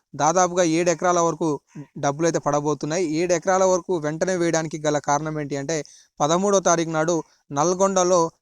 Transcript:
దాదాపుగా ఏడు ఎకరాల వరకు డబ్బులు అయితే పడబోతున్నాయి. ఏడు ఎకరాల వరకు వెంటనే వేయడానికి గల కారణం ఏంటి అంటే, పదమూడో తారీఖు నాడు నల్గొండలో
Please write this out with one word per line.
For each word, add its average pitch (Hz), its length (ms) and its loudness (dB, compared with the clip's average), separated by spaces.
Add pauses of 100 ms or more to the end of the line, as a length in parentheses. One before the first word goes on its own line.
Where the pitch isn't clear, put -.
(160)
దాదాపుగా 175 480 2
ఏడు 170 260 2
ఎకరాల 175 300 0
వరకు 160 400 -2 (380)
డబ్బులు 143 280 -2
అయితే 165 120 0
పడబోతున్నాయి. 147 680 -2 (160)
ఏడు 175 140 0
ఎకరాల 190 300 2
వరకు 185 320 0
వెంటనే 160 400 -2
వేయడానికి 165 500 -2
గల 147 120 2
కారణం 151 420 -2
ఏంటి 143 160 -6
అంటే, 143 280 -4 (360)
పదమూడో 185 400 2
తారీఖు 170 300 2
నాడు 160 260 0 (360)
నల్గొండలో 180 760 2 (120)